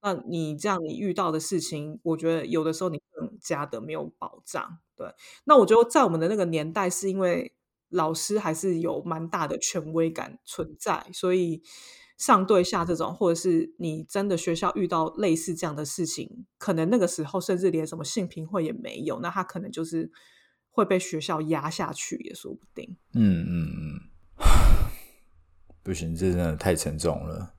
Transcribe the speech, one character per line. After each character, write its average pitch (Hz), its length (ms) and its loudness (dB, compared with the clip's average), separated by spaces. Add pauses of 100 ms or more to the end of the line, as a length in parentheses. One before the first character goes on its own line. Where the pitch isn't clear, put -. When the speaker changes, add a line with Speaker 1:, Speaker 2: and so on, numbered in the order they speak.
Speaker 1:
那 202 140 -2 (120)
你 156 300 -4
这 202 140 -4
样 185 120 -2
你 156 140 -6
遇 196 160 -2
到 180 180 0
的 160 80 -2
事 160 220 -2
情， 156 420 -8
我 165 140 0
觉 165 180 0
得 165 120 -4
有 160 180 0
的 160 80 0
时 160 100 -6
候 185 60 0
你 156 140 -6 (100)
更 - 260 -10
加 147 280 -6
的 117 120 -8
没 120 140 -10
有 156 260 -8
保 - 280 -14
障。 - 320 -10 (180)
对， - 100 -12 (380)
那 294 140 10
我 202 80 8
觉 214 100 8
得 233 140 8
在 302 140 6
我 214 40 4
们 165 100 0
的 165 100 2
那 214 80 0
个 190 100 2
年 160 260 -2
代， 180 160 0
是 190 220 -4
因 190 80 -2
为 175 360 -2 (360)
老 165 240 0
师 202 240 -2
还 170 160 -2
是 175 240 -2
有 165 240 -2
蛮 165 260 -6
大 160 180 -2
的 156 120 -4
权 156 340 -6
威 165 160 2
感 - 380 -8
存 156 320 -10
在， 175 340 -4
所 180 220 0
以 170 280 0 (540)
上 190 300 4
对 190 180 6
下 180 200 -2
这 175 100 0
种， 165 200 -4
或 185 160 2
者 170 40 4
是 165 440 0
你 156 260 -6
真 202 240 -2
的 185 80 0
学 165 180 -2
校 175 200 -2
遇 185 140 0
到 160 280 0
类 185 200 2
似 165 180 -4
这 165 120 -6
样 151 80 -4
的 151 100 -6
事 160 220 -6
情， - 400 -10 (120)
可 - 140 -2
能 160 180 2
那 240 60 4
个 196 100 4
时 165 180 -4
候 175 160 -4
甚 180 180 -2
至 185 120 2
连 160 160 -2
什 165 100 -10
么 160 80 -10
性 190 220 -4
平 160 200 -10
会 175 180 -2
也 156 80 -4
没 - 280 -10
有， 143 200 -4
那 175 100 -6
他 180 140 -4
可 - 140 -10
能 - 120 -10
就 165 140 -6
是 165 260 -6 (600)
会 220 140 2
被 190 140 2
学 175 220 -4
校 156 220 -4
压 156 260 -2
下 160 240 -6
去 - 320 -8
也 - 100 -14
说 - 180 -14
不 - 80 -16 (140)
定。 - 220 -14 (180)
Speaker 2:
嗯， 95 340 4
嗯， 85 200 -2
嗯。 73 320 -10 (380)
<sighs> - 80 6 (1400)
不 95 100 -4
行， 82 240 -4
这 92 160 2
真 87 60 2
的 80 180 0
太 90 180 2
沉 78 240 -4
重 78 260 -2
了。 82 340 -10